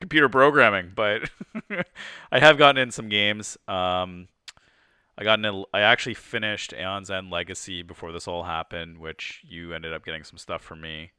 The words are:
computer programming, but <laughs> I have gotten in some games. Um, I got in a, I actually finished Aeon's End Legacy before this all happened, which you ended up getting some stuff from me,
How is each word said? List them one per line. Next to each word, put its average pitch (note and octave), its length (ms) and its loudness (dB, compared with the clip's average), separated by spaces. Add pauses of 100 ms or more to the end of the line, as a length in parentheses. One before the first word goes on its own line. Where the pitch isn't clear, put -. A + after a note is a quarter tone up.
computer D#3 260 4
programming, A#2+ 640 6
but G#2+ 360 0 (500)
<laughs> - 540 -12
I C3 60 6
have D3 180 8
gotten C#3 240 8
in B2 100 -2
some A2+ 160 -10
games. G#2 500 -2 (120)
Um, F2+ 580 -4 (920)
I G#2 80 -12
got A2 140 4
in G#2+ 60 -6
a, G2 180 -6 (100)
I G2+ 80 2
actually A#2+ 320 2
finished G#2+ 600 -8
Aeon's F#2+ 380 -8
End F#2+ 180 -8
Legacy F2 520 -8
before E2+ 320 -14
this E2+ 120 -12
all F2 180 -6
happened, E2+ 560 -10
which - 460 -14
you E2+ 280 -14
ended E2 180 -10
up D#2+ 140 -12
getting D#2+ 180 -12
some - 140 -20
stuff E2+ 240 -10
from D#2+ 180 -18
me, D#2+ 400 -14